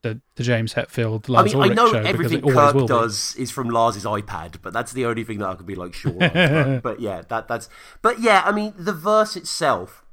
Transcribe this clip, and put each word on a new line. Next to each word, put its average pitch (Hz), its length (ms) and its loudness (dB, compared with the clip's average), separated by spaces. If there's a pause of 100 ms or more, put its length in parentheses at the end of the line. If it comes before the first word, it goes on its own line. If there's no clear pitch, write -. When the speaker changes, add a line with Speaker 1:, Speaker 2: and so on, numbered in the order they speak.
Speaker 1:
the, 117 200 -6 (140)
the 123 80 -6
James 113 320 0
Hetfield, 110 520 -4
Lars 185 260 4
Speaker 2:
I - 20 -2
mean, - 0 -
I 139 100 2
Speaker 1:
Ulrich 202 100 4
Speaker 2:
know 226 120 4
Speaker 1:
show, 220 120 4
because - 140 -2
Speaker 2:
everything 165 260 0
Speaker 1:
it 135 40 -8
always 139 140 4
Speaker 2:
Kirk 143 180 6
Speaker 1:
will 135 80 4
be. 117 40 0
Speaker 2:
does 113 500 0
is 127 140 -6
from 120 180 -6
Lars's 113 360 0
iPad, 98 560 -6
but 92 100 -12
that's 117 220 -6
the 123 120 -2
only 117 180 -2
thing 104 160 -8
that 101 100 -4
I 92 60 -8
could 87 100 -18
be, 95 100 -10
like, 90 180 -12
sure - 200 -4
of. 87 60 -12
Speaker 1:
<laughs> 180 140 2
Speaker 2:
But, 143 500 2
but 113 180 -6
yeah, 98 260 -6
that, 113 200 -6
that's, 117 200 -6 (340)
but 226 180 0
yeah, 214 260 6
I 196 60 2
mean, 208 260 -2
the 180 160 -6
verse 214 420 2
itself 135 760 -4